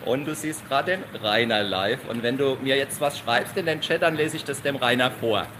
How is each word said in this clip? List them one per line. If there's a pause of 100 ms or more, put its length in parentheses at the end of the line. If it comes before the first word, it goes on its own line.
Und
du
siehst
gerade
den
Rainer
live. (100)
Und
wenn
du
mir
jetzt
was
schreibst
in
den
Chat,
dann
lese
ich
das
dem
Rainer
vor. (140)